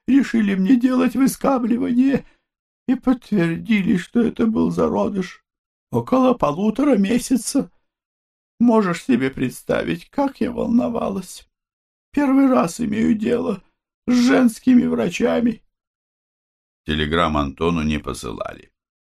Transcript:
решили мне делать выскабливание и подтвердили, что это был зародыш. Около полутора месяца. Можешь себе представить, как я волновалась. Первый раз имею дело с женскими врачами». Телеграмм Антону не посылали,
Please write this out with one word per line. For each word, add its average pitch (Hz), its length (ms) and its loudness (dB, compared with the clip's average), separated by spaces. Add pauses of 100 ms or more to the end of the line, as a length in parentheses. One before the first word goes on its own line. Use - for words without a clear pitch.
решили 226 480 2
мне 190 240 4
делать 254 360 0
выскабливание 254 1120 0 (600)
и 262 60 2
подтвердили, 180 1000 0
что 175 240 -2
это - 260 0
был 220 240 0
зародыш. 190 760 -2 (460)
Около 254 440 2
полутора 214 640 0
месяца. 233 720 -2 (880)
Можешь 220 460 2
себе 131 260 0
представить, 135 800 -4
как 277 320 -4
я 226 100 -2
волновалась. 233 1000 -4 (640)
Первый 277 340 2
раз 247 340 0
имею 226 340 0
дело 226 480 -4 (440)
с 247 80 0
женскими 247 680 4
врачами». 240 800 -2 (1200)
Телеграмм 78 520 0
Антону 78 460 -2
не 76 160 -2
посылали, - 760 -12 (360)